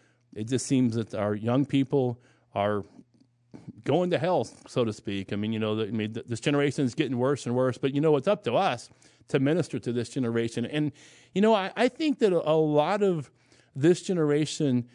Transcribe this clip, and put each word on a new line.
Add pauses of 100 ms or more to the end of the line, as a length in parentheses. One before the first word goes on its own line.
(340)
it
just
seems
that
our
young
people (340)
are (1000)
going
to
hell, (220)
so
to
speak.
I
mean,
you
know,
the,
I
mean,
th-,
this
generation
is
getting
worse
and
worse,
but,
you
know,
it's
up
to
us (380)
to
minister
to
this
generation.
And, (420)
you
know,
I,
I
think
that
a,
a
lot
of (440)
this
generation,